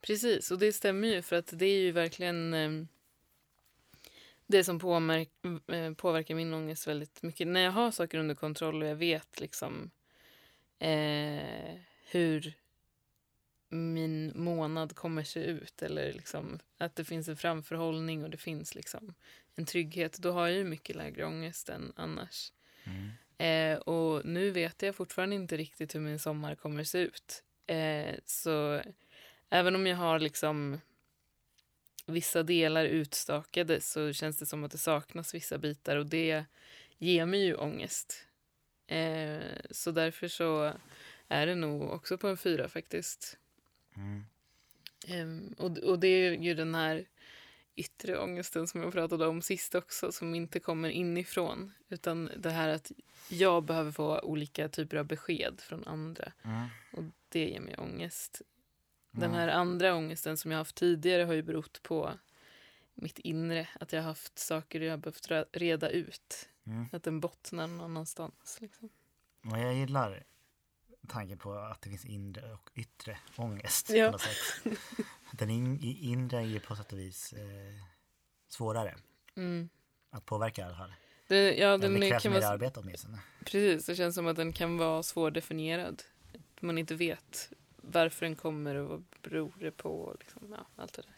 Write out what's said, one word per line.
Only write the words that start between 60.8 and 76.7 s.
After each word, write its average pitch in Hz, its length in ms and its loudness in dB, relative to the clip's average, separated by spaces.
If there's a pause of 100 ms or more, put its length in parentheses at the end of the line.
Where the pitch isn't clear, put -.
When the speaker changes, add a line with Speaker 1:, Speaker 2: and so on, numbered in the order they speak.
Speaker 1:
har 170 100 2
ju 156 100 2
berott 156 400 -6
på 156 280 0 (840)
mitt - 240 -10
inre, 165 500 -2 (120)
att - 120 -8
jag 160 80 0
har 160 80 -4
haft - 300 -10
saker 160 420 -4
jag 160 120 0
har 156 60 -4
behövt - 300 -10
re-, 160 240 2
reda 165 380 2
ut. - 580 -6 (180)
Speaker 2:
Mm. 113 260 -4
Speaker 1:
Att 170 100 -6
den 160 180 0
bottnar 170 460 -4
någon 170 140 -8
annanstans, 165 800 -8
liksom. 220 280 -16 (640)
Speaker 2:
Och 110 60 -2
jag 123 160 0
gillar 131 500 -2 (840)
tanken 98 300 -8
på 101 140 -10
att 104 300 -10
det 98 80 -12
finns 98 140 -12
inre 101 480 -10
och - 220 -20
yttre - 440 -12 (180)
ångest 107 540 -2
Speaker 1:
Ja. 220 160 8
Speaker 2:
på 220 60 4
något - 100 -4
sätt. - 560 -4 (200)
Speaker 1:
<laughs> - 340 -8
Speaker 2:
Den 107 180 -2
in-, 127 300 0
i-, 131 180 -4 (120)
inre 123 280 0
är 113 40 0
ju 110 180 -2
på - 160 -8